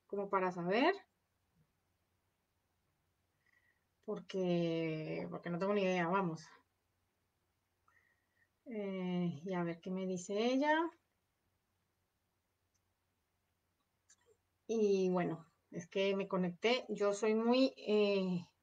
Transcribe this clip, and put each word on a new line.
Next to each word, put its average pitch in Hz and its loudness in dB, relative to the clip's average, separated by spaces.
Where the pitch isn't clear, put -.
como 202 -6
para 185 0
saber. 190 2
Porque, 170 -2
porque 170 -8
no 175 -2
tengo 196 0
ni 208 2
idea, 185 0
vamos. 180 0
Eh, 185 -4
y 185 -4
a 175 0
ver 170 -4
qué 190 -10
me 185 -4
dice 185 -4
ella. 262 2
Y 196 2
bueno, 170 0
es 175 -10
que 196 0
me 196 -2
conecté. 196 0
Yo 202 0
soy 214 0
muy, 240 4
eh, 196 2